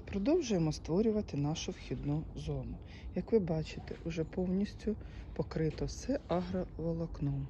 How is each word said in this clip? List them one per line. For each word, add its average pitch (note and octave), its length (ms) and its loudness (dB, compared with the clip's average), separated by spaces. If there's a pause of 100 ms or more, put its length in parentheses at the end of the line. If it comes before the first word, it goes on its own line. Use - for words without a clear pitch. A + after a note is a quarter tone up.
Продовжуємо G#3 680 4
створювати G#3 640 2
нашу D3+ 360 0
вхідну C#3+ 500 -2 (140)
зону. C3 400 -4 (380)
Як F#3 180 0
ви A3+ 60 8
бачите, D#3+ 560 0 (100)
уже E3 200 0
повністю G3 720 0 (400)
покрито D#3 480 0
все - 440 -2
агроволокном. E3 1200 0